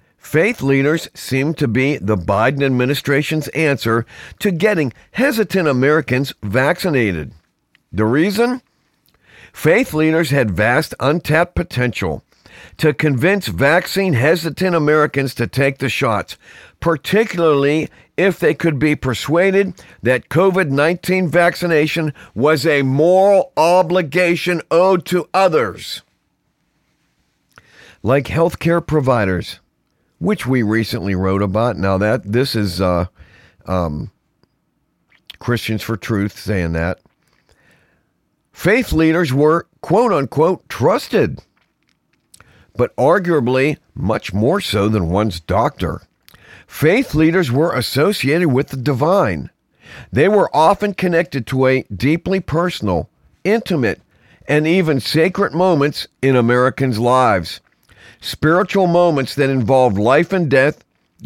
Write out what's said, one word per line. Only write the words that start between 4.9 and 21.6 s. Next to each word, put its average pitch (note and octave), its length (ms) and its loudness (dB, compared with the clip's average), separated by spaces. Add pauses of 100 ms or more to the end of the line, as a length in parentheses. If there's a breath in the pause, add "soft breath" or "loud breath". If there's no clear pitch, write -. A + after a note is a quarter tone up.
hesitant G#3+ 560 0
Americans C3+ 760 0
vaccinated. A#2 920 -2 (600)
The G#2 120 -2
reason? G3+ 560 0 (920 soft breath)
Faith F#3 420 0
leaders D#3 360 0
had C3 200 2
vast A2+ 480 0
untapped D#3 560 0
potential A#2 720 -4 (520 loud breath)
to D3+ 160 2
convince D#3 540 0
vaccine E3+ 680 0
hesitant E3 600 0
Americans D3 600 0
to A#2 100 -2
take C#3 320 -2
the C3+ 100 -4
shots, A2+ 480 -4 (460 loud breath)
particularly D#3+ 1040 0 (280 soft breath)
if F3+ 220 0
they D3+ 140 2
could D3+ 260 -2
be D3+ 160 2
persuaded F3 760 0 (300 loud breath)
that B2+ 260 0
covid F3+ 400 2
nineteen E3+ 600 -2
vaccination E3 840 0 (220 loud breath)